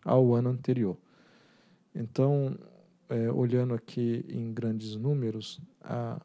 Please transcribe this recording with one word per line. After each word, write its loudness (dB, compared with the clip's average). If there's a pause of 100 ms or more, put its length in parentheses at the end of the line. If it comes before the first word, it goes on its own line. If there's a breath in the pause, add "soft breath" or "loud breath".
ao 6
ano 2
anterior. 0 (960 soft breath)
Então, 0 (500)
é, 0
olhando 2
aqui -2
em -6
grandes -4
números, -4 (200)
a, -6